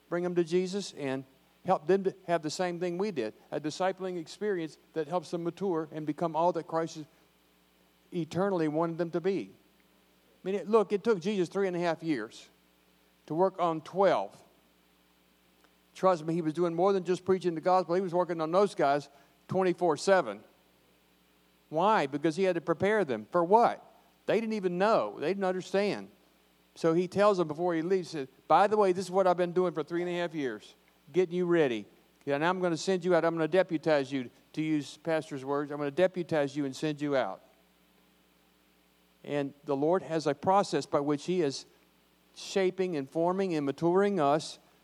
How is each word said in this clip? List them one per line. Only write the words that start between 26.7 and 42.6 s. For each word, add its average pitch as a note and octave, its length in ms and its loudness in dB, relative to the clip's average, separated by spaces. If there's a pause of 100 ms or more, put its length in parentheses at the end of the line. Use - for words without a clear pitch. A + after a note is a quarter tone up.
So E3 180 2
he F3+ 140 2
tells G3+ 300 4
them F3 100 0
before E3+ 280 -2
he D#3+ 60 0
leaves, F3 280 -2
says, C#3 180 -8 (200)
"By F3 200 6
the G#3+ 100 2
way, G3 160 4
this F#3 120 -4
is E3+ 60 -10
what F#3 160 4
I've F3+ 100 4
been F3 160 -2
doing F3+ 200 0
for D#3 100 -4
three E3+ 180 -4
and F3+ 80 -4
a F3 80 -4
half F3 160 -4
years, B2+ 420 -6 (360)
getting E3+ 240 2
you F3+ 100 0
ready. C#3+ 400 2 (400)
And C#3+ 180 0
I'm F#3 180 0
gonna F3 160 0
send F#3 280 -2
you F3+ 80 4
out. D#3+ 100 4
I'm E3 120 2
gonna D#3+ 120 0
deputize D#3 640 2
you," C3 180 -4 (240)
to D#3 80 -4
use D3+ 420 -2
Pastor's D3+ 420 -4
words. C#3+ 260 -4
"I'm D3 60 -6
gonna D3 140 -4
deputize D#3+ 640 0
you D3 100 -2
and C3 100 -6
send D3+ 240 -4
you C#3+ 160 -2
out." G2+ 260 -2 (1800)
And C#3 300 -4 (120)
the C#3+ 100 -2
Lord D#3+ 280 2
has D#3+ 220 -4
a D3+ 80 2
process F#3 520 0
by D#3 140 0
which C#3+ 260 -2
he F3+ 160 0
is C#3 240 -4 (680)
shaping F#3 640 -2